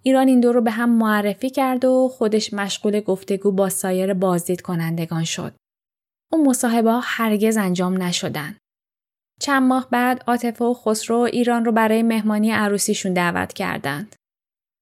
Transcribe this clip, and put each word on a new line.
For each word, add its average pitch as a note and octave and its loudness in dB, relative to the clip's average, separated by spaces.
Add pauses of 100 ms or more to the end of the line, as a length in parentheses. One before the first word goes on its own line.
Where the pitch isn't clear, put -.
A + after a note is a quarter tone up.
ایران C4 4
این B3+ 6
دو A#3+ 4
رو B3 2
به A3+ 2
هم A#3+ 0
معرفی G#3+ 0
کرد C4 -2
و B3+ 4
خودش G#3+ -2
مشغول G3+ -2
گفتگو G3 -2
با F#3+ 2
سایر F#3+ -2
بازدید F3+ 0
کنندگان E3 -4
شد. D3+ -8 (840)
اون D#4+ 4
مصاحبه‌ها A#3 2
هرگز A3 0
انجام F#3 -2
نشدن. D3+ -6 (840)
چند C4+ 2
ماه B3+ 2
بعد B3 0
عاطفه A#3+ -2
و A#3+ 2
خسرو A3+ -2
ایران A#3+ 0
رو A#3 2
برای A3 2
مهمانی G#3+ 0
عروسیشون G3+ -2
دعوت F3+ -2
کردند. F3+ -8 (640)